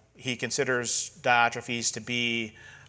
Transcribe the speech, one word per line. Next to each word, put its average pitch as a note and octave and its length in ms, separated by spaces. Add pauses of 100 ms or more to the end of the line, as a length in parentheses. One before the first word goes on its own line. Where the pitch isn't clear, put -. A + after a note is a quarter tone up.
(160)
he B2 180
considers B2 880
Diotrephes A#2+ 720
to A2+ 80
be A#2 540 (340)